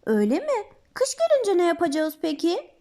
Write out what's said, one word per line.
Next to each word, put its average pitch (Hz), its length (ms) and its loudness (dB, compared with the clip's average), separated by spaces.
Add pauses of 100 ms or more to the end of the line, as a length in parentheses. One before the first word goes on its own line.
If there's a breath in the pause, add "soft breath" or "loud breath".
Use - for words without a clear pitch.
öyle 214 340 2
mi? 587 120 -4 (420)
Kış - 220 -2
gelince 494 480 2
ne 349 40 2
yapacağız 311 540 0
peki? 339 600 -2